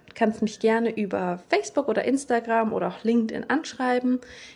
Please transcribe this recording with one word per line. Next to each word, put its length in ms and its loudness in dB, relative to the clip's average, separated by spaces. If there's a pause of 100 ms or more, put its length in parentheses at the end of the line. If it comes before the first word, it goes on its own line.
Du 80 -20
kannst 260 2
mich 200 -2
gerne 360 2
über 520 -2
Facebook 400 0
oder 160 2
Instagram 680 0
oder 160 0
auch 140 -10
LinkedIn 480 0
anschreiben. 720 0 (360)